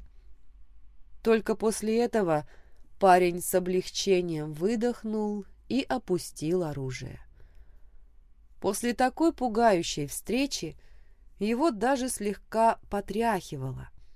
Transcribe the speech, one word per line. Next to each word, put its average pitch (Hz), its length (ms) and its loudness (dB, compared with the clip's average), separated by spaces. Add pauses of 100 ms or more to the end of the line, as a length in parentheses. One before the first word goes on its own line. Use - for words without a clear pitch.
(1200)
Только 220 340 2
после 220 460 0
этого 185 440 2 (520)
парень 180 420 6
с - 140 -4
облегчением 180 960 0
выдохнул 214 920 0 (240)
и 247 140 0
опустил 180 800 -2
оружие. 131 560 -8 (1400)
После 214 320 -2
такой 269 400 2
пугающей 208 720 2
встречи 202 720 -4 (640)
его 233 320 2
даже 247 380 0
слегка 220 720 0 (100)
потряхивало, 185 1000 -2 (280)